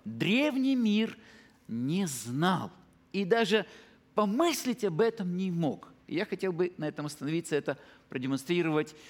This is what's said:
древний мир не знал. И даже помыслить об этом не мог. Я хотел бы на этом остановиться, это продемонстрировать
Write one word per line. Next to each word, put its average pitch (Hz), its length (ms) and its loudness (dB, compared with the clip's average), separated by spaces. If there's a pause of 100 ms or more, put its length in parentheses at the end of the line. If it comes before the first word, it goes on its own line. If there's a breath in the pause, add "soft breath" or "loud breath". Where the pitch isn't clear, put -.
древний 254 680 2
мир 220 420 2 (500 loud breath)
не 139 400 -2
знал. 131 640 -2 (400)
И 196 140 -2
даже 208 400 2 (480 loud breath)
помыслить 247 720 0
об 165 160 0
этом 214 340 0
не 185 160 -2
мог. 165 380 -2 (180)
Я 175 180 -2
хотел 190 280 -4
бы 175 240 0
на 156 100 -4
этом 147 180 -6
остановиться, 156 500 -4
это 143 220 -2 (300 loud breath)
продемонстрировать 151 880 0 (140 loud breath)